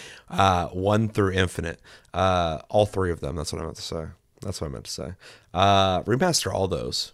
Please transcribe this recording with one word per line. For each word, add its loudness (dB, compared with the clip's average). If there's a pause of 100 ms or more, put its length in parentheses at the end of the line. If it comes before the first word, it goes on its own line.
<laughs> -20
uh, 4
one 2
through 2
Infinite. -2 (320)
Uh, 2
all 4
three -2
of -4
them. -6
That's -6
what -6
I -6
meant -10
to -14
say. -8 (340)
That's -8
what -6
I -8
meant -10
to -12
say. -10 (400)
Uh, 4
remaster 0
all 0
those -4